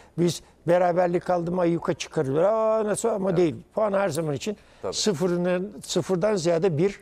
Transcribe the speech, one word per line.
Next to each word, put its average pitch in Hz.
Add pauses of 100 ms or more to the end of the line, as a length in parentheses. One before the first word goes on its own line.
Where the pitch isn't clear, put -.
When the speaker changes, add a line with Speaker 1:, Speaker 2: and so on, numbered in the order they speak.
(180)
Speaker 1:
Biz 170 (260)
beraberlik 175
aldı 175
mı 185
ayyuka 170
çıkarırlar. 147
Aa, 220
nasıl? 214
Ama 196
Speaker 2:
Evet. 170
Speaker 1:
değil. 165 (180)
Puan 208
her 196
zaman 151
için 202 (240)
Speaker 2:
Tabii. 95
Speaker 1:
sıfırını, 180 (220)
sıfırdan 185
ziyade 165
bir 196